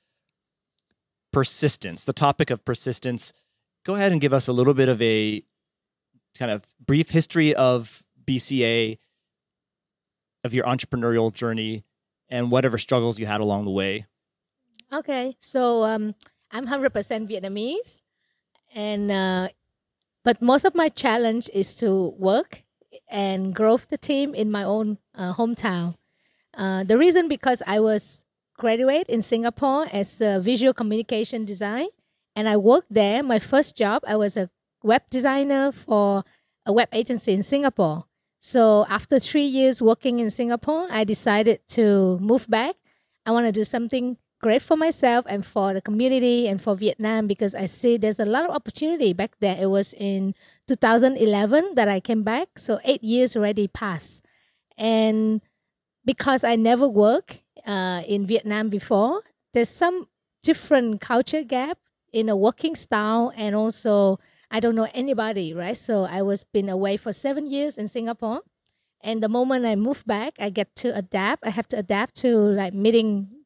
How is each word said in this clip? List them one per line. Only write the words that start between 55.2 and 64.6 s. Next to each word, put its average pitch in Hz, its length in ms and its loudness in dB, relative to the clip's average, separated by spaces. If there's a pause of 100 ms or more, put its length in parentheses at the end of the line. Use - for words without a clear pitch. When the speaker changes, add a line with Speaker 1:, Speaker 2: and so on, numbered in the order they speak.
Speaker 2:
because 262 380 2
I 233 120 2
never 240 320 4
worked, 220 540 2 (240)
uh, 185 420 -4
in 202 200 -2
Vietnam 214 420 -2
before, 220 540 0 (320)
there's 233 160 2
some 359 360 -2 (360)
different 247 580 2
culture 262 400 0
gap 269 380 -4 (340)
in 220 160 0
a 202 80 0
working 254 380 0
style, 226 600 -2
and 208 200 -4
also 208 640 2 (320)
I 220 80 -2
don't 226 160 0